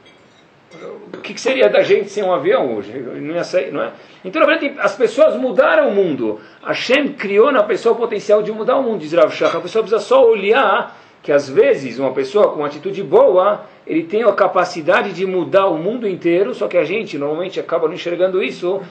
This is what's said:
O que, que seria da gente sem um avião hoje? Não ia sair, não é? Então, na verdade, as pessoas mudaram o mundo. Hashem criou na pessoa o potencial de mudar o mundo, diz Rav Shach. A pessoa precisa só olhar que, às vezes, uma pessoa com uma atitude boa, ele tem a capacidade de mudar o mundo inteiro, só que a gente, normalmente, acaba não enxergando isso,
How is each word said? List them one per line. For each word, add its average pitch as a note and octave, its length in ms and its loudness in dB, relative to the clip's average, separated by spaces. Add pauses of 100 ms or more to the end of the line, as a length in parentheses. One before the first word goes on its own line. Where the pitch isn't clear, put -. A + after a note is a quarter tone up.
(1120)
O - 60 -14
que, - 160 -14
que - 60 -14
seria B3 280 2
da G3+ 140 4
gente G3+ 260 2
sem G#3 160 -4
um F#3 80 0
avião D#3+ 420 0
hoje? G#2 180 -8
Não C#3+ 420 -10
ia E3+ 100 -4
sair, F3+ 260 -2
não C#3+ 120 -4
é? A#2 100 -6 (320)
Então, G3 160 -4
na D4+ 60 6
verdade, D4+ 340 0
as - 160 0
pessoas C4+ 400 4
mudaram C4 520 2
o A3 40 0
mundo. C3 480 0 (240)
Hashem A#3+ 440 0
criou G#3+ 440 2
na A#3 100 4
pessoa G#3+ 320 0
o A3+ 40 -6
potencial G#3+ 440 0
de G#3 80 -6
mudar A3 260 -2
o C4+ 60 0
mundo, A3 180 -4
diz D3+ 120 -10
Rav D#3+ 180 4
Shach. D#3+ 240 -2
A E3 60 -4
pessoa F3+ 220 -2
precisa G3+ 180 0
só C4 260 4
olhar G#3+ 720 2 (240)
que, - 80 -4
às C#3+ 180 2
vezes, C3+ 500 2
uma C3+ 140 -2
pessoa E3 360 2
com D#3 120 -6
uma D3 60 -4
atitude D#3+ 360 -8
boa, G3+ 640 2 (200)
ele E3 180 -2
tem G#3 200 -2
a G#3 80 4
capacidade F#3 800 0
de F3 140 -4
mudar F#3 400 0
o F3 100 0
mundo G#3+ 320 -4
inteiro, F3+ 460 0
só G3+ 120 -6
que F3+ 120 -2
a D#3+ 60 2
gente, E3+ 340 -6
normalmente, D#3 420 -6
acaba E3 260 -2
não E3 80 -4
enxergando F3+ 480 -4
isso, G3 380 -4 (100)